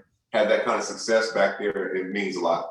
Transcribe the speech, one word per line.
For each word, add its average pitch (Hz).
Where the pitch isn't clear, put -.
have 110
that 107
kind 110
of 104
success 110
back 98
there, 95
it 92
means 98
a 87
lot. -